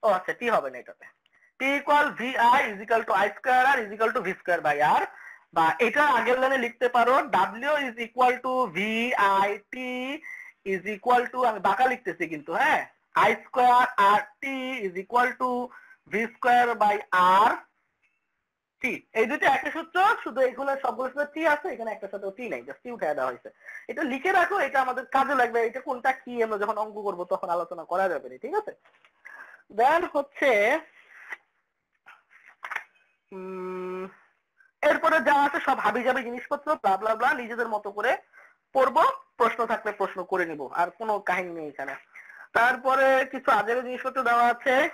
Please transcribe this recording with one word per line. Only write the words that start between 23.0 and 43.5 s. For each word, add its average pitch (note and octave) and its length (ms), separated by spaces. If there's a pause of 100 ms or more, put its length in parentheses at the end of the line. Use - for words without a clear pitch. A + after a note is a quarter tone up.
দেওয়া C3 140
হয়েছে। - 180 (420)
এটা F4+ 200
লিখে C4+ 280
রাখো, F4 180 (100)
এটা C#4 180
আমাদের B3+ 200 (100)
কাজে C4+ 260
লাগবে। A#3 180 (100)
এটা B3+ 180
কোনটা C4 240 (120)
কি B3 100 (120)
আমরা A3 180
যখন G#3 200
অঙ্ক G#3+ 140 (100)
করবো F3+ 160 (100)
তখন F#3+ 220
আলোচনা E3+ 360
করা F#3 220
যাবে C3+ 160
না, B2+ 160
ঠিক D4+ 160
আছে? - 120 (1080)
Then D4 220 (140)
হচ্ছে, C#4 360 (2750)
উম, F#3 680 (840)
এরপরে D#4+ 280 (100)
যা D4 80 (100)
আছে C#4+ 220
সব C4+ 180
হাবিজাবি B3 420
জিনিসপত্র, B3 400 (160)
blah G3 180
blah A3 180
blah, A#3+ 100 (120)
নিজেদের A3+ 340
মতো G#3 220
করে G#3+ 140 (640)
পড়বো, C4 280 (360)
প্রশ্ন A3+ 200 (120)
থাকলে G#3+ 280
প্রশ্ন F#3+ 200 (120)
করে F3+ 200
নিব, D3+ 100 (200)
আর F3 60 (120)
কোনো A3 140 (160)
কাহিনী F3+ 280
নেই D3+ 140
এখানে। C#3 220 (640)
তারপরে B3+ 500 (240)
কিছু - 180 (100)